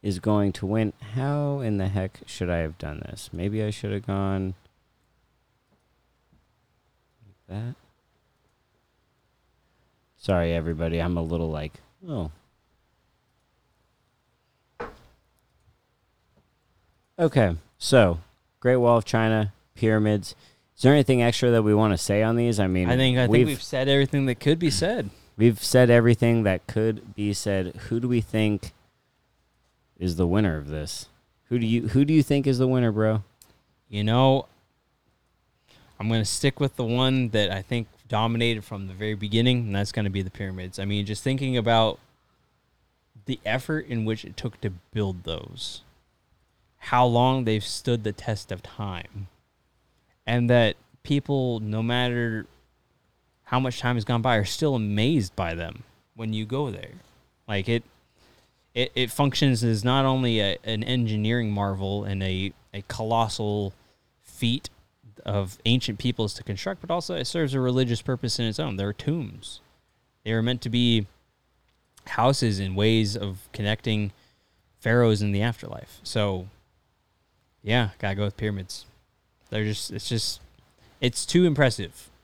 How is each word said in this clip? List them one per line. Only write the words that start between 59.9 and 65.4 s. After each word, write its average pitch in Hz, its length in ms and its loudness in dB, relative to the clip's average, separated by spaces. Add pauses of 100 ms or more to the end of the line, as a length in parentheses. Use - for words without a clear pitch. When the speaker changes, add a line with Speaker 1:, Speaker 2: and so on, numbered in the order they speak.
Speaker 2:
only 127 340 2
a, 98 240 0
an 110 180 -4
engineering 117 680 0
marvel 98 520 -2
and 98 180 -4
a, 92 300 -4 (200)
a 101 160 -12
colossal 107 840 -2 (500)
feat - 480 -4 (560)
of 101 400 -4